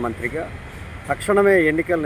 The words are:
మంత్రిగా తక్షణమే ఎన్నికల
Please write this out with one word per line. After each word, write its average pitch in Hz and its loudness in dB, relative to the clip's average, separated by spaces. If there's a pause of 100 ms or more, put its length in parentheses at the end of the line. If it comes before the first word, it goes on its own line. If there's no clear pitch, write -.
మంత్రిగా 120 -6 (680)
తక్షణమే 196 4 (140)
ఎన్నికల 165 0